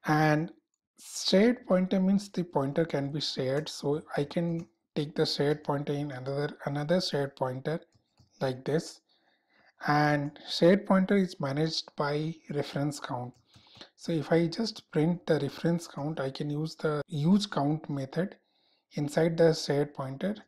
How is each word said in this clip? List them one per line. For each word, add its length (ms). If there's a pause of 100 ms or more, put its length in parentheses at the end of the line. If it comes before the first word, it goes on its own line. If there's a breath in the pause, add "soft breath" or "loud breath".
And 440 (480)
shared 680
pointer 320
means 300
the 160
pointer 400
can 260
be 100
shared, 480
so 320 (160)
I 60
can 420 (300)
take 200
the 100
shared 380
pointer 300
in 180
another, 380 (160)
another 340
shared 360
pointer 440 (640)
like 240
this. 340 (880 soft breath)
And 500 (120)
shared 380
pointer 280
is 240
managed 560
by 380 (160)
reference 500
count. 320 (640 loud breath)
So 160
if 200
I 160
just 440
print 340
the 140
reference 480
count, 320
I 120
can 180
use 260
the 320
use 380
count 440
method 460 (580)
inside 440
the 160
shared 400
pointer 420 (120)